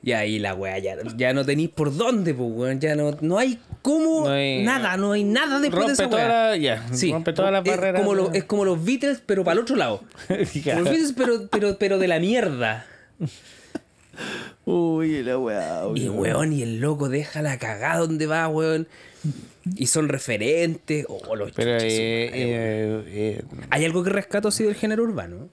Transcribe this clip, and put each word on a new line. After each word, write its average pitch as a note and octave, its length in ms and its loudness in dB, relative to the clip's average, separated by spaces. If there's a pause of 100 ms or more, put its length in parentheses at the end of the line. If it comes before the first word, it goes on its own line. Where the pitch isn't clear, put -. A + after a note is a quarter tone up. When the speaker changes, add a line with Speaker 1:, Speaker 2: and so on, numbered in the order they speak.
Speaker 1:
Y B2 100 0
ahí G#2+ 260 0
la G2 160 -2
wea F#2+ 240 -4
ya, G2 180 -4 (200)
ya B2+ 160 2
no C3+ 120 2
tenéis D3+ 260 0
por C#3+ 260 -2
dónde, G#3 360 0
pues, B2 200 -2
weón. B2+ 260 -2
Ya D3+ 160 0
no, D3 280 0
no E3+ 160 2
hay B3+ 200 0 (240)
cómo, D#4+ 440 2
Speaker 2:
No C#3 40 2
hay C#3 320 2
Speaker 1:
nada, A3 340 2
no G3+ 160 0
hay G#3 120 2
nada C4+ 340 2
después C#4+ 280 2
de - 20 2
Speaker 2:
Rompe C#4+ 60 2
Speaker 1:
esa A#3+ 160 2
Speaker 2:
toda A3 180 2
Speaker 1:
wea. A3+ 220 4
Speaker 2:
la, G#3+ 60 2
ya, A#2 360 0
Speaker 1:
Sí, B2+ 180 2
Speaker 2:
rompe E3 220 0
todas F#3+ 180 2
las G3 140 2
Speaker 1:
es F#3+ 80 2
Speaker 2:
barreras F#3 300 2
Speaker 1:
como G3+ 120 4
Speaker 2:
de F#3+ 80 2
Speaker 1:
lo-, F3 100 0
es F#3 120 0
como G3+ 200 0
los E3+ 200 2
Beatles, C4 420 0
pero G3 160 2
para E3+ 120 2
el G3+ 60 4
otro A#3+ 140 0
lado. B2 300 0 (240)
Speaker 2:
<laughs> F#3+ 340 -2
Claro. D3 200 2
Speaker 1:
Los F3+ 80 2
Beatles, D#4 260 2
pero, A#3 340 0
pero, G3+ 280 0
pero G3 200 2
de F#3+ 100 2
la E3 120 2
mierda. D3+ 680 0 (1800)
Speaker 3:
Uy, D#3+ 580 0
la B2+ 160 -2
wea, F2+ 440 -4 (120)
Speaker 1:
Y, A#2 140 -4
Speaker 3:
weón. G#2 100 -4
Speaker 1:
weón, D#3 340 0
y C#3 100 0
el A2+ 180 -4
loco C#3+ 280 0
deja D3 340 -4
la C3+ 160 -2
cagada A#2+ 420 -2
donde D#3+ 260 0
va, D#3+ 220 0
weón. D#3+ 400 0 (880)
Y C3 120 -2
son D3+ 200 2
referentes. D3 1000 0
Oh, A2 280 -6
los G#2 160 -6
Speaker 2:
Pero, A#2 260 2
Speaker 1:
chuches, A2+ 140 2
Speaker 2:
eh, A2+ 380 0
Speaker 1:
su A#2+ 60 -8
madre, A2+ 580 0
weón. G#2+ 140 -6
Speaker 2:
eh, G#2 320 -2
eh. - 20 -8 (280)
Speaker 1:
Hay C#3+ 140 2
algo E3 180 0
que F#3 80 0
rescato G3+ 380 0
así G#3+ 160 0
del G#3 100 2
género A3 280 -2
urbano. G#2+ 500 -6